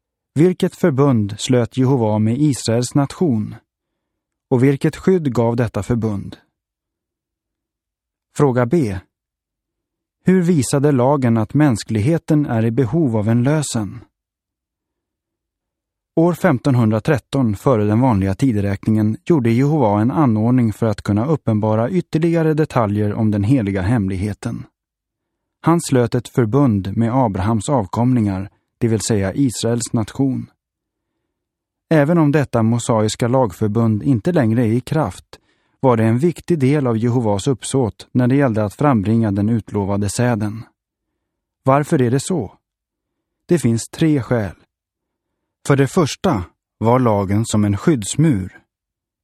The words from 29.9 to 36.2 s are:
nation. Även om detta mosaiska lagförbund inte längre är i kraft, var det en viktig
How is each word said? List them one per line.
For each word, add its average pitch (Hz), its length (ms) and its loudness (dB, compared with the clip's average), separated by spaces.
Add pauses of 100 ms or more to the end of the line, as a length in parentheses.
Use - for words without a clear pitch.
nation. 120 580 -4 (1400)
Även 151 280 4
om 151 140 4
detta 131 320 0
mosaiska 113 640 0
lagförbund 113 760 0
inte 139 280 0
längre 120 360 2
är 104 40 0
i 123 100 0
kraft, - 580 -6 (400)
var 127 180 2
det 110 60 2
en 110 140 2
viktig 165 420 -2